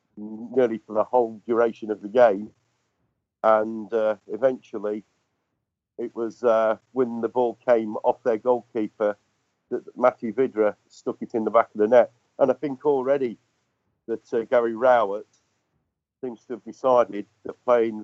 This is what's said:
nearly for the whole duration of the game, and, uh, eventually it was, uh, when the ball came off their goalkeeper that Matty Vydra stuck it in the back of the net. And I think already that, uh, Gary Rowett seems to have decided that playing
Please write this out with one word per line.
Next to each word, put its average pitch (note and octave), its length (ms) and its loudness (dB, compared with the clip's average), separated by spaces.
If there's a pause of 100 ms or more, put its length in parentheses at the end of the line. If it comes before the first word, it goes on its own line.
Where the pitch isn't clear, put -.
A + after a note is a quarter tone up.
(200)
nearly A2 680 -2
for G#2+ 60 -12
the G#2+ 100 0
whole A2+ 420 -2
duration A2+ 460 -2
of F#2+ 100 -8
the G#2 60 -12
game, G#2+ 420 4 (960)
and, A2 500 0
uh, G#2+ 220 0 (180)
eventually G#2+ 720 -4 (960)
it A#2 160 -10
was, A2+ 280 -8
uh, A2+ 320 2 (160)
when A#2 300 -2
the A2+ 80 -2
ball A#2+ 260 -2 (120)
came A2+ 300 0
off - 260 -2
their A2+ 160 0
goalkeeper A2 760 -2 (540)
that - 140 -8 (120)
Matty B2 360 -2
Vydra G#2+ 440 -2 (140)
stuck - 320 -10
it A2+ 140 -10
in A2 80 -2
the B2 80 -4
back A2+ 200 2
of G#2+ 80 -8
the G#2 80 2
net. A#2+ 240 4 (280)
And C3 100 2
I B2+ 60 2
think C#3 280 -10
already C3+ 540 -2 (680)
that, A2+ 260 -8
uh, A2+ 120 -2
Gary A#2 280 2
Rowett A2 540 2 (960)
seems A#2+ 220 -10
to B2+ 80 -12
have G#2+ 120 -14
decided A2+ 640 0 (160)
that - 200 -14
playing A2+ 400 2